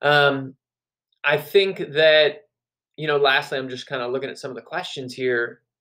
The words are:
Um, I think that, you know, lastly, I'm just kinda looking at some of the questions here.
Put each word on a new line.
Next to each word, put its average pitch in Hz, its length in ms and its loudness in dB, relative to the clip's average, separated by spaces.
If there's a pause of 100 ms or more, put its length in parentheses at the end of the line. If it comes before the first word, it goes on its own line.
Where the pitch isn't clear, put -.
Um, 139 540 2 (720)
I 147 140 0
think 196 400 2 (140)
that, 156 500 4 (540)
you 156 100 -8
know, 147 100 0
lastly, 143 420 2
I'm 131 100 -8
just 131 200 -12
kinda 127 180 -6
looking 135 220 -6
at - 100 -12
some 131 120 -12
of 117 60 -12
the 113 60 -14
questions 143 520 -12
here. 120 480 -4 (180)